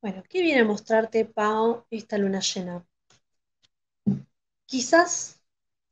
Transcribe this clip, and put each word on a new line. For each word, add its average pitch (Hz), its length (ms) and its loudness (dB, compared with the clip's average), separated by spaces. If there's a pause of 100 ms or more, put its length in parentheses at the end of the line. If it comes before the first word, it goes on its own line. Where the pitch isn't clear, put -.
Bueno, 190 280 -8
¿qué 370 140 -4
viene 302 180 4
a 226 40 8
mostrarte, 220 600 0
Pau, 220 640 0
esta 214 280 -8
luna 196 220 -2
llena? 180 460 -6 (1800)
Quizás - 760 0 (520)